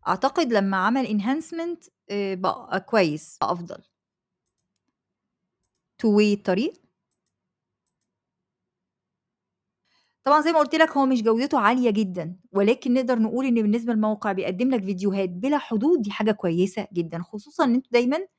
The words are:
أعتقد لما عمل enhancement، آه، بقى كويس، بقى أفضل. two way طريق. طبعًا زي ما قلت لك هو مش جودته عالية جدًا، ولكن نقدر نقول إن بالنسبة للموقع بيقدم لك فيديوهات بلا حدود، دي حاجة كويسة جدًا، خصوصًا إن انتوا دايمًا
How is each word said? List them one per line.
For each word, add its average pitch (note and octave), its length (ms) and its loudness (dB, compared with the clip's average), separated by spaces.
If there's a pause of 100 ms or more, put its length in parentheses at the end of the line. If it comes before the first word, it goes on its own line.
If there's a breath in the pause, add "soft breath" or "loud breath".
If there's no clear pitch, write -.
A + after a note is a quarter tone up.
أعتقد C4 460 0
لما G3 240 2
عمل A#3 300 0
enhancement، D#4+ 800 -4 (200)
آه، G3+ 260 -4
بقى - 460 -4
كويس، E3 600 -2
بقى - 100 -2
أفضل. F3 300 -8 (2250)
two A#3+ 60 2 (100)
way G#3 260 4
طريق. G#3+ 300 -2 (3500)
طبعًا D4 180 4
زي D#4+ 100 2
ما D#4+ 80 4
قلت D4 160 2
لك D#4+ 220 4
هو C#4 80 4
مش C4 180 2
جودته A#3 360 2
عالية A#3+ 300 2
جدًا، F3+ 460 -4 (160)
ولكن G#3+ 420 2
نقدر B3 260 0
نقول A3+ 260 0
إن B3 100 2
بالنسبة A#3 380 0
للموقع G#3+ 380 -2
بيقدم F#3+ 380 -2
لك A#3+ 140 0
فيديوهات F#3+ 460 -2
بلا A3 280 -2
حدود، C4+ 440 0
دي G3+ 100 -6
حاجة A3 200 -2
كويسة F#3+ 640 -2
جدًا، E3+ 280 -6
خصوصًا G#3+ 420 -6
إن B3 120 2
انتوا C4 160 -4
دايمًا B3 260 2 (220)